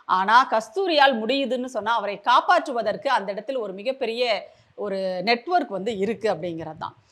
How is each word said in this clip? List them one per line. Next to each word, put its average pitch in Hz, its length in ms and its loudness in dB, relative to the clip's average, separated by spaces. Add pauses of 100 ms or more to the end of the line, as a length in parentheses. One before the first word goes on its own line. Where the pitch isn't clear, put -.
ஆனா 196 280 4 (140)
கஸ்தூரியால் 277 680 4
முடியுதுன்னு 247 440 -2
சொன்னா 226 300 -4
அவரை 202 300 -2
காப்பாற்றுவதற்கு 247 840 2
அந்த 208 240 0
இடத்துல 220 260 -6
ஒரு 208 140 -6
மிகப்பெரிய 226 760 -4 (240)
ஒரு 196 240 -6 (260)
நெட்வொர்க் 240 540 0
வந்து 165 180 -4
இருக்கு 202 340 -2
அப்படிங்கிறது 160 480 -6
தான். - 180 -10 (160)